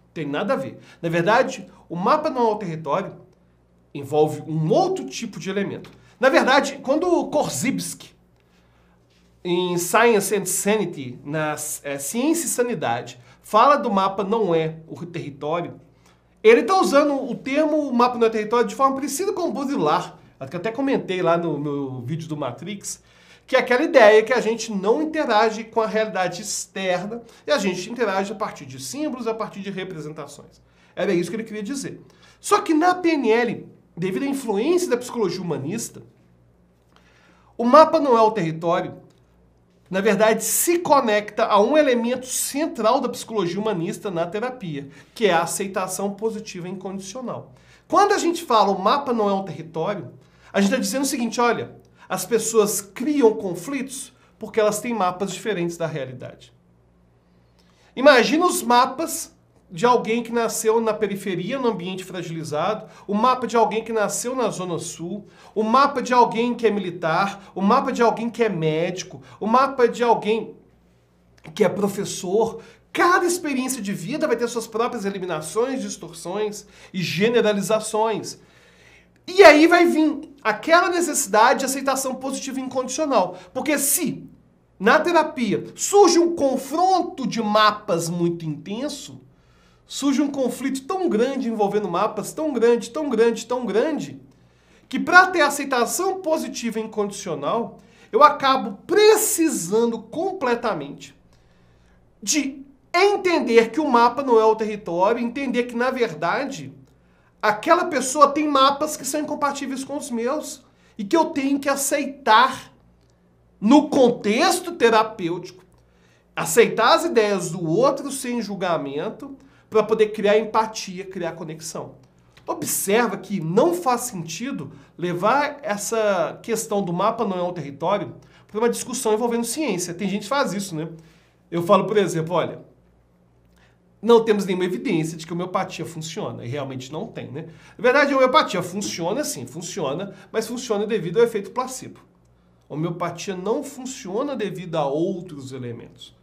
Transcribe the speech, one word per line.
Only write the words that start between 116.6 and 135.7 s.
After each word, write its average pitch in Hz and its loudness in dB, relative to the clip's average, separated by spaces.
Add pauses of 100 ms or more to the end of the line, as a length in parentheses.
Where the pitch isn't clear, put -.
as 320 4
ideias 202 2
do 165 -6
outro 269 2
sem 240 -6
julgamento, 185 -6 (340)
pra 214 2
poder 214 2
criar 208 2
empatia, 220 -2
criar 175 -8
conexão. 156 -12 (500)
Observa 226 0
que 196 -6
não 202 2
faz 247 -2
sentido 185 -10 (260)
levar 226 0
essa 202 -2
questão 208 -2
do 170 -4
mapa 220 0
não 190 -2
é 180 -2
um 175 -2
território 165 -4 (320)
pra 202 -10
uma 240 2
discussão 233 -2
envolvendo 233 0
ciência. 185 -4
Tem 196 -4
gente 208 -4
que - -10
faz 262 0
isso, 196 -6
né? 160 -4 (600)
Eu 170 -4
falo, 190 4
por 214 0
exemplo, 165 0
olha, 143 -2 (1400)
não 226 8
temos 208 2
nenhuma 180 0
evidência 175 -2
de - -14
que - -12
a 170 -4
homeopatia 180 -6